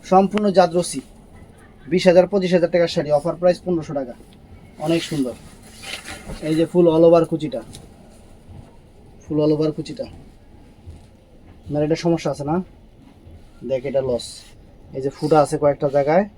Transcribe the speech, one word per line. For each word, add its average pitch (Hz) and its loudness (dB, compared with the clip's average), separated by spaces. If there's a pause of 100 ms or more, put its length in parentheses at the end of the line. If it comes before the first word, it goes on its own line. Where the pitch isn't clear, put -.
(140)
সম্পূর্ণ 196 2 (120)
জাদ্রসি, 170 2 (880)
বিশ 175 0
হাজার, 180 8
পঁচিশ 185 -2
হাজার 165 2
টাকার 170 2
শাড়ি, 147 -2 (100)
অফার 165 -4
প্রাইস 175 2
পনেরোশো 160 -4
টাকা, 120 -8 (720)
অনেক 165 0
সুন্দর। 131 -4 (1120)
এই 160 0
যে 165 4
ফুল 175 4
all 165 4
over 170 6
কুচিটা, 147 -6 (1600)
ফুল 151 -6
all 151 2
over 156 -2
কুচিটা। 160 -10 (1600)
আপনার 147 -4
এটা 151 0
সমস্যা 165 -2
আছে 139 -8
না? 165 0 (1120)
দেখ, 131 -4
এটা 135 -2
লস। 120 -4 (680)
এই 135 -8
যে 139 -4
ফুটা 151 2
আছে 147 -4
কয়েকটা 143 0
জায়গায় 143 2 (140)